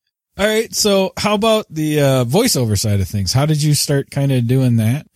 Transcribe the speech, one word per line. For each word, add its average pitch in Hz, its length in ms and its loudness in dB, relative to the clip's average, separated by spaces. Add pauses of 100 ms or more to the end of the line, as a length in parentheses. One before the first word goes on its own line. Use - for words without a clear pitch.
(380)
All 196 80 0
right. 214 280 -2
So 196 420 0
how 208 180 -2
about 220 340 0
the, 156 320 -2
uh, 135 240 2
voiceover 127 540 0
side 104 220 0
of 92 80 -2
things? 98 240 -4
How 135 140 2
did 151 160 0
you 151 120 2
start 139 360 -2
kinda 139 300 0
doing 123 360 2
that? 113 400 0